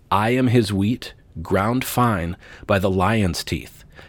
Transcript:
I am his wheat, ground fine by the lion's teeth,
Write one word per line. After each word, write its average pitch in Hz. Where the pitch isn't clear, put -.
I 104
am 127
his 110
wheat, 104
ground 104
fine 95
by 101
the 95
lion's 95
teeth, -